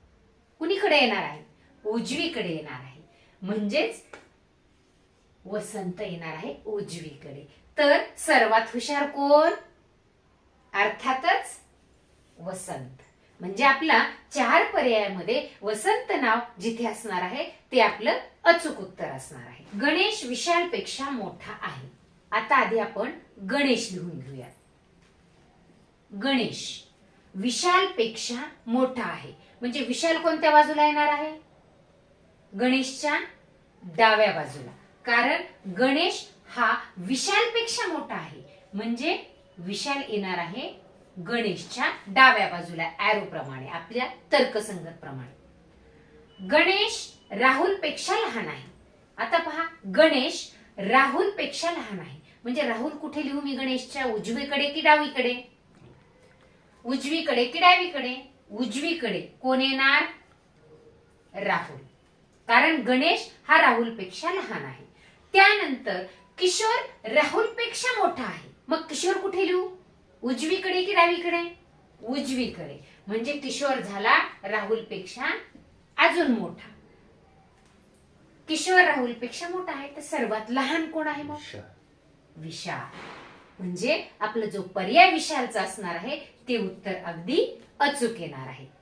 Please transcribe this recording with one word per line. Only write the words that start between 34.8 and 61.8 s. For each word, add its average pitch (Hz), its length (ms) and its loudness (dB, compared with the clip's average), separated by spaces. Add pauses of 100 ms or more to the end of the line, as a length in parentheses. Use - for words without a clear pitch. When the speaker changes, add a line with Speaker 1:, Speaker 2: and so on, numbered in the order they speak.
Speaker 1:
कारण 247 760 0
गणेश 311 480 2 (220)
हा 220 280 2 (200)
विशालपेक्षा 427 880 0
मोठा 294 280 -6
आहे, 160 260 -12 (320)
म्हणजे 240 500 -2 (340)
विशाल 202 520 -4
येणार 190 280 -4
आहे 202 360 -8 (540)
गणेशच्या 233 640 -4 (160)
डाव्या 214 400 6
बाजूला, 165 440 -6 (180)
arrow 208 160 0
प्रमाणे, 135 420 -10
आपल्या 170 400 -6 (240)
तर्कसंगत 202 720 0
प्रमाणे. 135 340 -12 (1120)
गणेश 381 640 2 (180)
राहुलपेक्षा 294 880 2
लहान 233 280 -4
आहे. 139 200 -12 (500)
आता 233 200 0
पहा, 330 260 -2 (340)
गणेश 302 540 4 (260)
राहुलपेक्षा 277 920 2
लहान 226 280 -8
आहे, 143 220 -14 (220)
म्हणजे 254 180 -2
राहुल 240 300 -2
कुठे 302 340 -8
लिहू 285 160 -4
मी? 277 140 -4
गणेशच्या 262 500 -4
उजवीकडे 262 640 -2
की 302 120 -6
डावीकडे? 269 600 2 (1400)
उजवीकडे 269 600 0
की 320 140 -6
डावीकडे? 349 560 4 (360)
उजवीकडे. 233 680 -4 (200)
कोण 254 200 2
येणार? 269 420 2 (1400)
राहुल, 175 340 -2 (720)